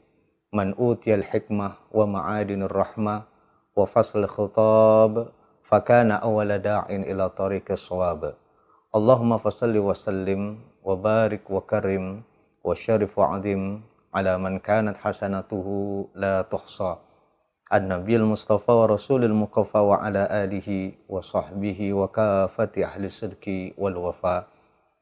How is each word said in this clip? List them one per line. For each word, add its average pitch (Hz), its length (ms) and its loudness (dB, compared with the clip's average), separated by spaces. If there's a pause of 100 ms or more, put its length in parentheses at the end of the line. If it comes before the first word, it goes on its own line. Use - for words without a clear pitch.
(540)
man 98 240 0
utiyal 113 480 0
hikmah 101 640 -4
wa 107 160 2
ma'adinur 98 640 -4
rahmah 104 560 -2 (480)
wa 101 160 2
fasl 110 320 2
khitab, 110 1120 4 (320)
fakana 113 560 4
awwala 104 400 0
da'in 101 480 -2
ila 95 160 -2
tariqis 95 560 -4
shawab. 85 560 -4 (560)
Allahumma 117 480 4
fasalli 107 400 0
wa 98 160 0
sallim 98 640 -6 (160)
wa 95 160 -4
barik 107 560 0
wa 95 80 -2
karim 98 640 -4 (400)
wa 87 80 -2
syarif 104 480 -2
wa 98 160 2
azim 98 480 -4 (320)
ala 95 240 0
man 95 240 -4
kanat 104 400 0
hasanatuhu 98 1120 -6
la 98 320 0
tuhsa. - 560 -6 (640)
An-Nabiyil 98 560 2
Mustafa 107 560 0
wa 113 80 6
Rasulil 110 480 2
Muqaffa 107 480 0
wa 101 160 4
ala 98 320 -2
alihi 95 640 -4 (160)
wa 95 80 -6
sahbihi 98 720 -4
wa 98 160 0
kafati 101 800 0
ahli 98 240 -8
sidqi 95 640 -8
wal 95 240 -4
wafa. 90 480 -4 (560)